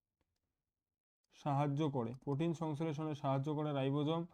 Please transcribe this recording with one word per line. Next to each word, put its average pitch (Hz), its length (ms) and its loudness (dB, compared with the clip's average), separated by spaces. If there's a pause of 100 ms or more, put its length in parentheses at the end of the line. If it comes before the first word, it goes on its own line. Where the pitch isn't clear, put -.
(1400)
সাহায্য 143 380 2 (140)
করে, 117 160 -2 (120)
প্রোটিন 147 280 0 (100)
সংশ্লেষণে 156 600 -2
সাহায্য 139 260 2 (100)
করে 151 160 0
রাইবোজোম। 143 480 2 (120)